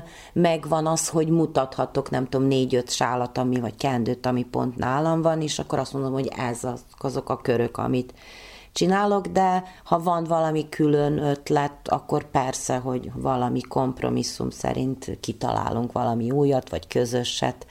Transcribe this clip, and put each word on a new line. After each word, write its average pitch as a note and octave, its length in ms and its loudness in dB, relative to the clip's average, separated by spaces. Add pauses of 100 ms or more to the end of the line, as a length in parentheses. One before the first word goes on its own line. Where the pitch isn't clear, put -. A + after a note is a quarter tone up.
(340)
megvan D#3+ 540 2
az, D#3+ 220 0
hogy D#3+ 180 2
mutathatok, C#3+ 800 0
nem C3 200 -2
tudom, C3+ 180 2
négy-öt B2+ 440 2
sálat, B2 460 0
ami, B2+ 220 2
vagy A2 160 -4
kendőt, B2 500 0
ami B2 180 0
pont B2+ 320 -4
nálam D#3 460 0
van, D#3+ 200 2
és D3+ 180 -4
akkor D3 200 -2
azt C3+ 140 -6
mondom, C3+ 180 -2
hogy C3+ 160 -2 (100)
ez A#2+ 260 -4
az, B2 180 -6 (160)
azok C3 320 -4
a C3 120 -4
körök, A#2+ 360 0
amit B2 360 -2 (640)
csinálok, G3 500 2
de F#3 360 2 (200)
ha - 160 0
van E3+ 240 2
valami D#3 460 0
külön D3 480 4
ötlet, C#3+ 720 0
akkor - 420 -2
persze, C3 480 0
hogy B2+ 360 -4
valami B2 480 0
kompromisszum B2+ 880 -2
szerint B2+ 720 -4
kitalálunk A#2 720 -2
valami A#2 400 0
újat, C#3 380 2
vagy - 180 -6
közöset, B2 840 -2